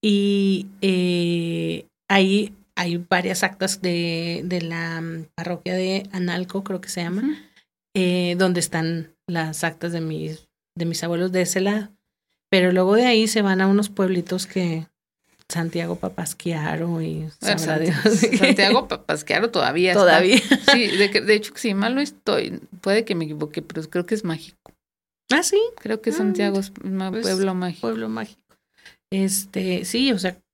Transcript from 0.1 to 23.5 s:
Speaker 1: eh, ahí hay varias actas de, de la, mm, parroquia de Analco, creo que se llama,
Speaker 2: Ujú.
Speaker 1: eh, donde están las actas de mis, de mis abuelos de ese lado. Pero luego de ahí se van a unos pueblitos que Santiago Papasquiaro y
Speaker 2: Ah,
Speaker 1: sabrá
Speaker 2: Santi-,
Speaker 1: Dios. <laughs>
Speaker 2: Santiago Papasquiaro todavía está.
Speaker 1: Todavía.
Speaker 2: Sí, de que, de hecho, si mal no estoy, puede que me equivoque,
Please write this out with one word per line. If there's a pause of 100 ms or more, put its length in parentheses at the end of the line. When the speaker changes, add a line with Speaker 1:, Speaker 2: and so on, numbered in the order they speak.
Speaker 1:
eh, (220)
ahí (220)
hay (100)
varias
actas
de,
de
la,
mm,
parroquia
de
Analco,
creo
que
se
llama,
Speaker 2:
Ujú. (640)
Speaker 1:
eh,
donde
están (120)
las
actas
de
mis, (280)
de
mis
abuelos
de
ese
lado. (600)
Pero
luego
de
ahí
se
van
a
unos
pueblitos
que (640)
Santiago
Papasquiaro
y (140)
Speaker 2:
Ah,
Speaker 1:
sabrá
Speaker 2:
Santi-,
Speaker 1:
Dios.
<laughs>
Speaker 2:
Santiago
Papasquiaro
todavía
está.
Speaker 1:
Todavía. (340)
Speaker 2:
Sí,
de
que,
de
hecho,
si
mal
no
estoy, (200)
puede
que
me
equivoque,